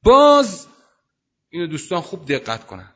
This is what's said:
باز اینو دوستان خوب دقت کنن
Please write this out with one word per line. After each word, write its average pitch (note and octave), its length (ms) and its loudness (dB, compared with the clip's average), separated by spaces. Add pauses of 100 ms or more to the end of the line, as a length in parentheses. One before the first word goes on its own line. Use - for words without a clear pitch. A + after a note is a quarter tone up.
باز C#4 640 2 (800)
اینو E3+ 180 -10
دوستان D#3 340 -8
خوب D#3+ 300 -16
دقت A2+ 360 -8
کنن F#2 280 -20